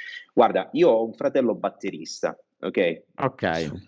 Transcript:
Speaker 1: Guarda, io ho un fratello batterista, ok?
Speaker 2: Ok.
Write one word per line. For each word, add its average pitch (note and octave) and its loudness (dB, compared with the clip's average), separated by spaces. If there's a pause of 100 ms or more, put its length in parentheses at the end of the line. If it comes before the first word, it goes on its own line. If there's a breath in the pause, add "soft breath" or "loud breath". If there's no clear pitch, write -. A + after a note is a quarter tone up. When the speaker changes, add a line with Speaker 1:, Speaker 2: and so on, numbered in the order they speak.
(320 loud breath)
Speaker 1:
Guarda, F#2+ 2
io E3 4
ho A2+ 4
un A2+ -6
fratello B2+ 0
batterista, F2 -6 (260)
ok? F#2 0 (140)
Speaker 2:
Ok. E2 -2 (160)